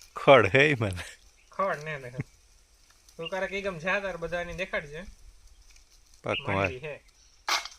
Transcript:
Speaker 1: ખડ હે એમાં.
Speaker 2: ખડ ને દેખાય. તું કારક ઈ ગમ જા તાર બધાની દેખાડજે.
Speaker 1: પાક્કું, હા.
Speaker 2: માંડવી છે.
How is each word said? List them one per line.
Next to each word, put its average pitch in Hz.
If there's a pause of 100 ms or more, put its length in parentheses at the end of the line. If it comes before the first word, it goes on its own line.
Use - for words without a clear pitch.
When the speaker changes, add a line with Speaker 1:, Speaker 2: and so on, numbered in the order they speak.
(160)
Speaker 1:
ખડ 117
હે 143
એમાં. 110 (580)
Speaker 2:
ખડ 175
ને 156
દેખાય. 127 (1000)
તું 165
કારક 190
ઈ 196
ગમ 190
જા 185
તાર 190
બધાની 170
દેખાડજે. 170 (1200)
Speaker 1:
પાક્કું, 101
હા. -
Speaker 2:
માંડવી 95
છે. 147 (800)